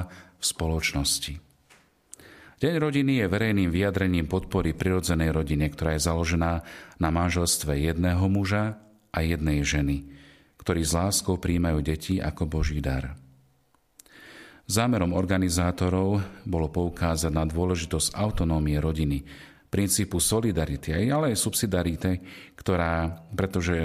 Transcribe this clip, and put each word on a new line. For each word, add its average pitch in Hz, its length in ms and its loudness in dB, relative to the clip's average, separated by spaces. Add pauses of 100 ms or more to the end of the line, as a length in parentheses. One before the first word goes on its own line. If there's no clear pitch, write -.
(400)
v - 40 -8
spoločnosti. 78 1080 -2 (1120)
Deň 160 160 2
rodiny 139 420 2
je 104 60 2
verejným 98 480 2
vyjadrením 92 560 2
podpory 90 480 0
prirodzenej 87 560 2
rodine, 76 320 0
ktorá 78 320 -2
je 76 80 -2
založená 82 560 0 (400)
na 82 80 2
manželstve 85 680 0
jedného 82 540 2
muža 104 480 0 (320)
a - 160 -2
jednej 76 400 0
ženy, 71 400 0 (560)
ktorí 82 240 0
s 76 80 0
láskou 90 480 0
prijímajú 85 400 2
deti 78 400 -2
ako 78 240 -4
Boží 78 320 0
dar. 67 400 -4 (1500)
Zámerom 98 480 2
organizátorov 92 1040 2 (240)
bolo 80 240 0
poukázať 82 640 0
na 78 160 2
dôležitosť 82 640 0
autonómie 80 640 0
rodiny, 76 480 0 (460)
princípu 95 500 0
solidarity, 80 720 0 (160)
ale 147 240 0
aj 98 80 -2
subsidiarity, 92 680 0 (480)
ktorá, 82 720 0
pretože 92 400 0 (120)